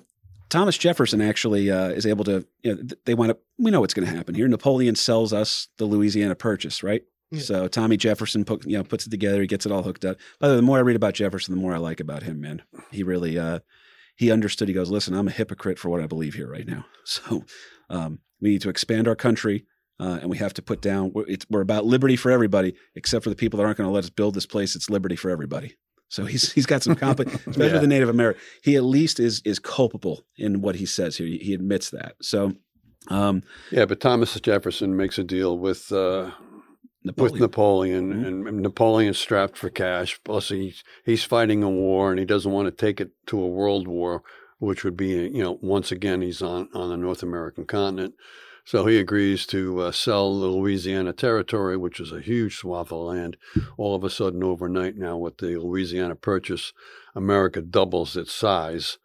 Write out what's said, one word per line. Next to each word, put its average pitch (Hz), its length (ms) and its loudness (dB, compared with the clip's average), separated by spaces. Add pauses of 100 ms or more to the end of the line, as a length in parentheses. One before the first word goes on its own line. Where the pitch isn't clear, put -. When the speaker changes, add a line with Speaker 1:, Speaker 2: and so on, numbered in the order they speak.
(500)
Speaker 1:
Thomas 180 300 2
Jefferson 123 420 4
actually, 104 480 2
uh, 92 200 2
is 98 180 -2
able 104 180 0
to, 95 180 0 (200)
you 113 80 0
know, 95 60 -2
th-, - 160 -12 (120)
they 120 80 0
wind 113 180 2
up, - 80 -2 (200)
we 226 100 4
know 175 120 4
what's 95 120 0
gonna 90 140 -2
happen 85 260 -6
here. 120 140 2
Napoleon 123 480 2
sells 113 360 2
us - 360 -2 (100)
the 110 80 -2
Louisiana 104 480 2
Purchase, 95 480 -4
right? 104 220 -2 (280)
Speaker 2:
Yeah. 156 100 -8
Speaker 1:
So 95 260 -2
Tommy 110 300 2
Jefferson 107 480 0
put, - 200 -6
you 104 120 -2
know, 95 60 -2
puts - 220 -6
it 110 40 -14
together. 101 320 0
He 95 60 0
gets 101 200 -2
it 101 40 -2
all 95 120 -2
hooked 92 220 -6
up. 92 120 -4 (220)
By 143 80 2
the 139 60 6
way, 123 40 6
the 117 60 6
more 135 140 6
I 127 40 6
read 123 140 4
about 104 200 2
Jefferson, 92 380 -4
the 92 80 -2
more 92 120 -2
I 82 40 -2
like 82 220 -6
about 73 240 -8
him, 78 180 -8
man. 76 220 -12 (280)
He 98 120 -6
really, 87 340 -2
uh, 82 220 -4 (560)
he 117 160 4
understood. 110 380 0
He 92 40 0
goes, 90 180 -2
"Listen, 98 240 -2
I'm 101 120 0
a - 40 -2
hypocrite 98 480 -6
for 90 100 -6
what 85 120 0
I 80 60 -6
believe 78 280 -6
here 64 140 -10
right - 160 -12
now." - 200 -8 (100)
<laughs> - 80 -20
So, - 400 -6 (480)
um, 80 280 -8 (220)
we 104 80 2
need 98 120 2
to 98 80 -4
expand 110 380 0
our 113 80 2
country, 113 500 0 (340)
uh, 90 220 -4
and 85 80 -6
we 92 80 -2
have 101 160 -4
to 92 80 -12
put - 200 -6
down, 98 320 0
we're, 107 140 -4
it's, 95 220 -8
we're 104 120 0
about 107 240 0
liberty 127 300 6
for 127 160 0
everybody, 98 440 4 (200)
except - 280 -2
for 113 80 0
the 98 40 -2
people 110 220 -2
that 101 60 4
aren't 104 140 0
gonna 95 140 0
let 98 120 2
us 85 80 -8
build 104 240 2
this 92 100 -4
place. 101 300 -2
It's - 140 -8
liberty 95 260 -2
for 92 160 -6
everybody. 76 440 -6 (340)
So 101 160 -6
he's, - 280 -2
he's 135 140 4
got 135 160 2
some 165 120 4
conflict, 135 380 0
Speaker 3:
<laughs> - 140 -8
Speaker 1:
especially 151 200 2
Speaker 3:
Yeah. 156 60 4
Speaker 1:
with 151 80 4
the 147 60 6
Native 135 220 6
American. 117 300 4 (240)
He 143 120 6
at 131 80 6
least 143 360 4
is, 113 260 2
is 104 140 0
culpable - 680 -2 (120)
in 101 240 0
what 98 140 0
he 92 100 -4
says 87 320 -4
here. 85 100 -4
He, 82 120 -6
he 98 160 -2
admits 92 340 -2
that. - 320 -14
So, 101 320 0 (560)
um, 98 320 2 (300)
Speaker 3:
Yeah, 107 140 6
but 98 140 -2
Thomas 123 400 2
Jefferson 98 560 0
makes 95 220 0
a 95 60 -2
deal 92 340 0
with, 92 340 -4
uh, 92 400 0 (720)
Speaker 1:
Napoleon. 110 300 2
Speaker 3:
with 123 80 2
Napoleon, 95 720 2
Speaker 1:
Mm-hmm. 113 120 -2
Speaker 3:
and, 95 220 -6
and 104 140 -4
Napoleon's 110 580 4
strapped 98 380 0
for 95 120 -6
cash. 90 540 -4
Plus, 107 260 -4
he's, 95 340 -8 (220)
he's 113 180 2
fighting 107 400 2
a 98 60 2
war, 95 420 2
and 92 80 0
he 95 60 -2
doesn't 98 260 0
wanna 98 200 0
take 104 280 -2
it 95 120 -6 (160)
to 104 120 -2
a 90 80 0
world 95 400 0
war, 87 360 -4 (360)
which 98 240 -2
would 90 140 -4
be, 98 120 -2
you 95 340 -2
know, 87 180 -4
once 95 300 0
again, 92 300 -2
he's 90 200 -6
on, 90 320 -6
on 90 160 -6
the 87 80 -6
North 90 260 -4
American 85 420 -8
continent. 98 480 -4 (540)
So 104 200 2
he 113 100 6
agrees 98 500 2
to, 92 340 -2
uh, 87 100 -2
sell 98 480 0
the 95 80 0
Louisiana 95 680 0
Territory, 101 640 0
which 87 220 -6
is 80 120 -12
a 82 100 -10
huge 113 360 -2
swath 87 340 -8
of 82 140 -8
land, 87 320 -6 (400)
all 101 160 0
of 92 100 -2
a 95 60 0
sudden 92 340 -2
overnight 92 540 -2
now 87 200 -6
with 85 200 -8
the 87 220 -4
Louisiana 87 560 -4
Purchase. - 580 -4 (400)
America 98 480 2
doubles 90 560 0
its 82 160 -8
size, 85 720 -2